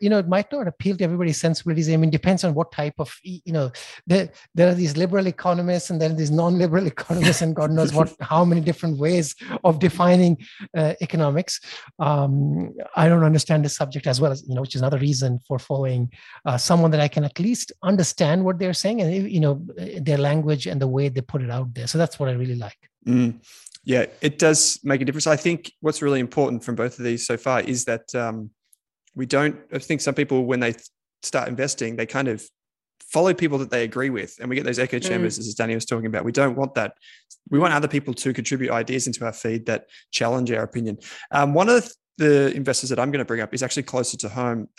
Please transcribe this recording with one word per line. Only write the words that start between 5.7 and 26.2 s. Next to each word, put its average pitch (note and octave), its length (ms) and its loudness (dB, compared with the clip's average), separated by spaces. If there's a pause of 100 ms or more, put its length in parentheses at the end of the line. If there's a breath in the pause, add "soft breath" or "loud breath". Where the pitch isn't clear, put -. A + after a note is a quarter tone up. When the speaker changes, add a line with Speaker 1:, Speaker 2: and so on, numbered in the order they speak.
Speaker 1:
and E3 100 -2
then D#3+ 160 0
these D3+ 140 0
non-liberal F3 560 2
<laughs> D3+ 80 -4
economists E3+ 480 2
and D#3+ 120 0
God D3+ 160 0
knows D#3+ 220 2
what, D#3 240 0
Speaker 2:
<laughs> - 60 -16
Speaker 1:
how D#3+ 240 2
many E3+ 160 4
different D#3+ 340 -2
ways D#3 400 0 (260 loud breath)
of E3 160 4
defining, F3+ 600 6 (360 loud breath)
uh, D#3+ 280 0
economics. D#3 580 0 (380 loud breath)
Um, C#3+ 760 0 (220)
I D#3+ 100 6
don't E3+ 160 6
understand D#3 440 4
the - 20 -2
subject C#3+ 380 -6
as B2+ 160 0
well D3 100 4
as, C3+ 160 -8
you B2+ 60 -4
know, B2+ 80 -2
which C3 120 -8
is C3 60 -2
another C3+ 180 0
reason C3 480 0
for C3 120 -2
following, B2+ 520 -2 (360 loud breath)
uh, C3 100 0
someone E3 360 4
that D3+ 100 4
I D3 60 4
can D3+ 160 -2
at - 140 -4
least A3 340 -2 (100)
understand F3+ 600 2
what F#3 160 0
they're F3+ 140 0
saying G#3+ 300 -2
and, F#3+ 280 0
you F3 100 2
know, D3 220 2 (380)
their C#3+ 160 0
language D3 500 0
and C#3+ 140 -4
the C3+ 80 2
way C#3 220 0
they B2+ 100 -4
put C3 220 -6
it A#2+ 80 -4
out B2 240 -6
there. A#2+ 140 -10
So D#3+ 100 -2
that's D#3+ 200 0
what C3+ 120 -2
I - 20 0
really B2 240 -4
like. A2 220 -10 (280)
Speaker 2:
Mm. A#2+ 380 0 (420 loud breath)
Yeah, B2+ 200 2 (160)
it D3 160 -2
does D#3 440 2
make C#3 200 0
a - 20 -4
difference. C#3+ 220 -2
I D#3 100 4
think E3+ 340 -2 (120)
what's D3+ 180 -2
really C#3+ 180 2
important B2 460 -2